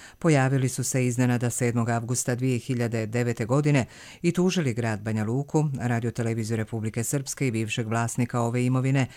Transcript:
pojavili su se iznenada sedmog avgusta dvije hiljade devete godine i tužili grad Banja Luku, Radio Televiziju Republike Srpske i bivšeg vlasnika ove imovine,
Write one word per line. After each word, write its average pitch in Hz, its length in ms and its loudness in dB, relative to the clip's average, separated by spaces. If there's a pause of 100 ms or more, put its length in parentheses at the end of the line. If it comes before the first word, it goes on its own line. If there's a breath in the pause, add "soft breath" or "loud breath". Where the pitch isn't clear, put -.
(200 loud breath)
pojavili 135 500 4
su 127 140 -4
se 127 220 0
iznenada 123 440 2
sedmog 120 400 0
avgusta 120 460 -2
dvije 127 240 0
hiljade 117 460 -2
devete 120 400 -2
godine 143 400 2 (360 loud breath)
i 170 100 2
tužili 175 420 2
grad 113 280 -2
Banja 110 220 0
Luku, 143 420 0 (160)
Radio 120 300 0
Televiziju 113 460 -2
Republike 110 460 -4
Srpske 139 440 -4
i 123 40 0
bivšeg 110 360 -2
vlasnika 117 540 0
ove 120 240 0
imovine, 131 520 2